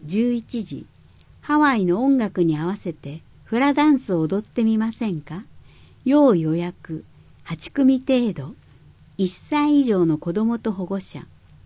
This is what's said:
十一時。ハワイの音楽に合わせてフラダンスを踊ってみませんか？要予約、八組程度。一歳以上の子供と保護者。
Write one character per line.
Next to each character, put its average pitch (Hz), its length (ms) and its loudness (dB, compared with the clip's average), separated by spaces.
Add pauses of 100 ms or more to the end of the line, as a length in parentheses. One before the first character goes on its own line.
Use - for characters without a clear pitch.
十 214 280 -2
一 233 320 -6
時。 147 220 -14 (540)
ハ 294 180 0
ワ 294 160 4
イ 208 100 0
の 185 200 0
音 269 140 4
楽 190 260 -2
に 160 120 2
合 156 100 -4
わ 196 100 -4
せ 185 160 -10
て 151 280 -14 (220)
フ - 160 -4
ラ 277 160 2
ダ 294 140 2
ン 285 100 4
ス 202 160 -4
を 165 60 2
踊 190 240 -2
っ - 20 -20
て - 160 -4
み 220 160 2
ま 226 140 -2
せ 220 180 -6
ん 156 120 -6
か？ 185 220 -14 (600)
要 277 320 6
予 156 180 0
約、 170 500 -8 (380)
八 - 300 -12
組 262 340 4
程 240 260 0
度。 156 220 -12 (640)
一 185 140 0
歳 294 480 2
以 277 40 4
上 190 220 2
の 156 120 2
子 170 160 -4
供 226 260 0
と 226 100 -4
保 190 140 -6
護 190 160 -6
者。 - 260 -16 (400)